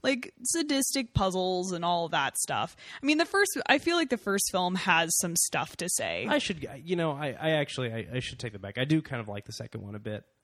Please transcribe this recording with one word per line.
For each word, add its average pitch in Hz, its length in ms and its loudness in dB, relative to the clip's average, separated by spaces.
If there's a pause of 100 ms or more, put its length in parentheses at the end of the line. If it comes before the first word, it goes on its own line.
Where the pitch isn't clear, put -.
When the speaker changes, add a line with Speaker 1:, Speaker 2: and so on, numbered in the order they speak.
Speaker 1:
like, 262 280 0 (120)
sadistic 277 680 0
puzzles 185 600 2
and 170 120 -4
all 170 260 2
that 143 280 2
stuff. - 380 -2 (260)
I - 20 -10
mean, 302 140 4
the 339 60 6
first, 392 420 2
I 277 120 6
feel 339 180 2
like 330 140 2
the 247 60 2
first 196 360 0
film 180 240 2
has 165 420 4
some 180 160 0
stuff - 440 0
to 180 100 -2
say. 92 400 -2
Speaker 2:
I 294 100 4
should, 165 300 -4 (160)
you 175 100 0
know, 165 160 2
I, 139 300 -4
I 160 120 2
actually, 135 400 0
I, 113 220 -4
I 127 60 0
should - 180 -8
take 117 140 -8
that 98 100 -12
back. 101 160 -8
I 131 60 2
do 156 180 4
kind 123 180 -6
of 107 60 -8
like 104 180 -8
the 113 80 -14
second 113 300 -10
one 101 140 -10
a - 20 -8
bit. 107 240 -8 (220)